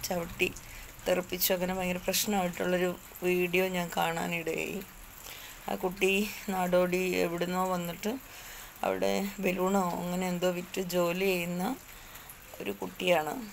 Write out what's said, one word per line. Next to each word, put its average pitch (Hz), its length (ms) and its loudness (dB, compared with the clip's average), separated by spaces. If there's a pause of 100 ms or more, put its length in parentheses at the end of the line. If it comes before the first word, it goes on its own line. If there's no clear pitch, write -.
ചവിട്ടി 175 420 0 (580)
തെറിപ്പിച്ചു. 185 500 2
അങ്ങനെ 180 220 0
ഭയങ്കര 180 280 0
പ്രശ്നമായിട്ടുള്ളൊരു 180 840 2 (360)
വീഡിയോ 180 380 4 (140)
ഞാൻ 175 100 0 (100)
കാണാനിടയായി. 165 800 0 (880)
ആ - 160 0
കുട്ടി 190 280 2 (420)
നാടോടി 180 480 4 (220)
എവിടുന്നോ 180 400 0 (100)
വന്നിട്ട് 175 400 -2 (720)
അവിടെ - 280 2 (300)
ബലൂണോ 190 400 4 (200)
അങ്ങനെ 180 300 -2
എന്തോ 180 240 2
വിറ്റ് 180 240 -4 (140)
ജോലി 180 380 4
ചെയ്യുന്ന 175 420 0 (880)
ഒരു 202 200 -2
കുട്ടിയാണ്. 180 540 2 (180)